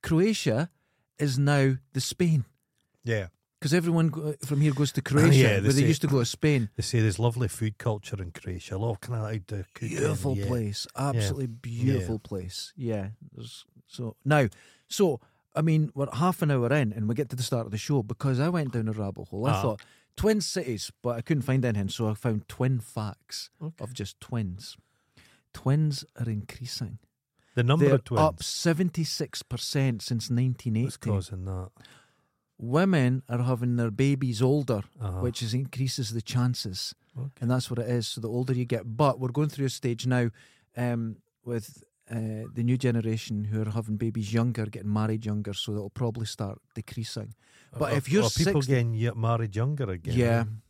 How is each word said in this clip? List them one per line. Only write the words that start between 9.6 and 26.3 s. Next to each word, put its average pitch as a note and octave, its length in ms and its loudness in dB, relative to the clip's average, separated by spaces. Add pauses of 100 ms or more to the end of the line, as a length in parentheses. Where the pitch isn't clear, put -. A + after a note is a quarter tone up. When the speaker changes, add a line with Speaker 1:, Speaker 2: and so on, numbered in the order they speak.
Speaker 2:
cooking. - 240 -6
Speaker 1:
Beautiful G#2 400 0
Speaker 2:
Yeah. G2+ 100 -4
Speaker 1:
place. A2 480 -4
Speaker 2:
Yeah. C3+ 140 -2
Speaker 1:
Absolutely A#2+ 380 -2
beautiful A#2 680 -2
Speaker 2:
Yeah. G#2+ 120 -12
Speaker 1:
place. F#2 500 -10
Yeah. G#2+ 320 -4 (240)
There's, - 320 -16 (220)
so, A#2 360 -10
now, C#3 240 4 (400)
so, E3+ 320 0 (340)
I D#3+ 80 0
mean, D#3 320 4
we're C#3 200 -4
half F3 280 0
an D3+ 100 2
hour B2 220 2
in B2 200 2
and G#2+ 160 -2
we A#2 60 0
get C#3+ 160 -2
to B2+ 40 -6
the B2 80 -4
start A#2 220 -2
of G2 60 -10
the G#2+ 60 -4
show C#3 240 0
because A#2+ 380 -2
I D3+ 80 2
went D#3+ 240 -2
down A2+ 160 -2
a A2 60 -2
rabbit G2 340 -6
hole. G#2 180 -4
I B2 60 4
Speaker 2:
Ah. G2+ 100 2
Speaker 1:
thought, G#2+ 200 -2 (340)
Twin G#3+ 240 4
Cities, C3 500 -4 (120)
but A#2+ 160 -2
I A#2 40 -6
couldn't D3 220 0
find B2+ 220 2
anything, G2+ 240 0
so A2 200 -2
I G#2+ 40 -2
found G#2+ 340 -2
twin B2+ 320 0
facts - 680 -10 (120)
Speaker 2:
Okay. D#3 220 -10
Speaker 1:
of B2 100 -10
just - 280 -10
twins. G2 560 -8 (760)
Twins D3 520 0 (120)
are A#2 120 -4
increasing. A2 680 -8 (560)